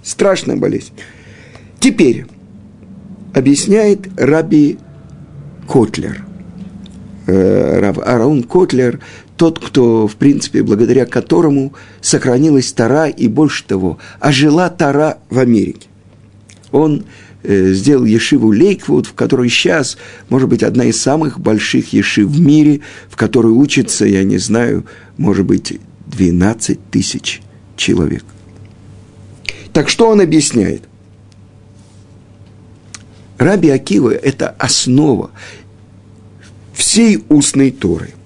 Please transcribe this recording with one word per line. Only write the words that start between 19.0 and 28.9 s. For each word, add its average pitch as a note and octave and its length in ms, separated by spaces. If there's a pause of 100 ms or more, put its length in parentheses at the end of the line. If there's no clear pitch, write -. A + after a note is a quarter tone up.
в - 80
которой B2 340
сейчас, D#3 500 (300)
может B2+ 200
быть, A2+ 160
одна A#2+ 220
из A2+ 140
самых C#3+ 380
больших - 540
ешив G#2 360
в D3 120
мире, D3 400 (280)
в - 80
которой A2+ 360
учится, B2+ 520
я G2 200
не G2+ 140
знаю, A2 460 (320)
может F3+ 300
быть, - 320 (280)
двенадцать F#2 840
тысяч - 500 (360)
человек. - 480 (1500)